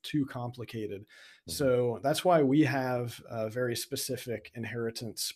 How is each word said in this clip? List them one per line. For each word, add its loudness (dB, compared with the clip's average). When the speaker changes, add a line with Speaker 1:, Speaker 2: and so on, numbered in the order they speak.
Speaker 1:
too 0
complicated. -6
Speaker 2:
Mm-hmm. -18
Speaker 1:
So 2
that's 0
why 8
we 6
have, -2
uh, -4
very -2
specific -6
inheritance -6